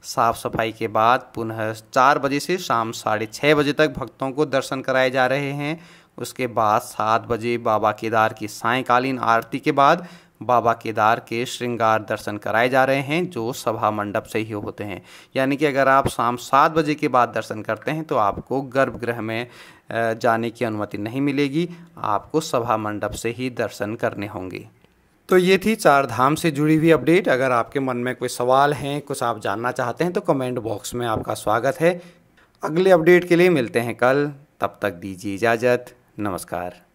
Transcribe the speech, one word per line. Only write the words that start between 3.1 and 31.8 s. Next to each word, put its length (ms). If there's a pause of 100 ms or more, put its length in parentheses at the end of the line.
छः 300
बजे 180
तक 140
भक्तों 440
को 140
दर्शन 360
कराए 280
जा 180
रहे 240
हैं। 320 (340)
उसके 300
बाद 340
सात 400
बजे 360
बाबा 340
केदार 420
की 140
सायंकालीन 720
आरती 400
के 120
बाद 360 (340)
बाबा 320
केदार 460
के 260
श्रृंगार 540
दर्शन 380
कराए 320
जा 140
रहे 180
हैं 280
जो 240
सभा 380
मंडप 320
से 160
ही 120
होते 320
हैं। 220 (300)
यानी 220
कि 80
अगर 220
आप 200
शाम 280
सात 360
बजे 240
के 120
बाद 220
दर्शन 320
करते 300
हैं 120
तो 120
आपको 460
गर्भगृह 600
में, 260
अ, 680
जाने 360
की 160
अनुमति 320
नहीं 240
मिलेगी, 480 (280)
आपको 440
सभा 360
मंडप 340
से 180
ही 200
दर्शन 460
करने 320
होंगे। 400 (640)
तो 80
ये 200
थी 180
चार 300
धाम 300
से 160
जुड़ी 240
हुई 160
अपडेट। 380
अगर 220
आपके 280
मन 180
में 180
कोई 140
सवाल 440
हैं, 280
कुछ 220
आप 180
जानना 300
चाहते 320
हैं 100
तो 80
कमेंट 380
बॉक्स 360
में 120
आपका 260
स्वागत 460